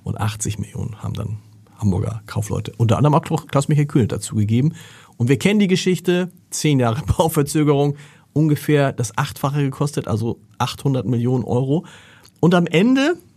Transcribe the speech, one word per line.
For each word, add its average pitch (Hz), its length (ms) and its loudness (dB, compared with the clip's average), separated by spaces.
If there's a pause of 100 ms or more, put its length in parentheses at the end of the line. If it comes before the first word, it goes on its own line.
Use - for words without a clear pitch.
und - 160 -8
achtzig 107 380 -6
Millionen - 460 -10
haben 104 100 -6
dann - 240 -8 (400)
Hamburger 98 480 -2
Kaufleute, - 520 -6
unter 110 200 4
anderem 143 160 4
auch 160 100 2
Klaus-Michael 147 600 0
Kühne, 127 220 2
dazu - 280 -6
gegeben. 113 380 2 (440)
Und 120 120 0
wir 139 80 4
kennen 208 220 2
die 202 80 4
Geschichte, 180 640 0 (180)
zehn 143 300 0
Jahre 120 260 0
<laughs> - 120 0
Bauverzögerung, 147 800 2 (380)
ungefähr 147 600 2
das - 240 -6
Achtfache 147 440 -2
gekostet, 143 460 -4
also 113 320 -4 (180)
achthundert 135 480 -2
Millionen 123 380 0
Euro. 135 420 -2 (540)
Und 175 160 4
am 175 100 4
Ende 262 520 2 (200)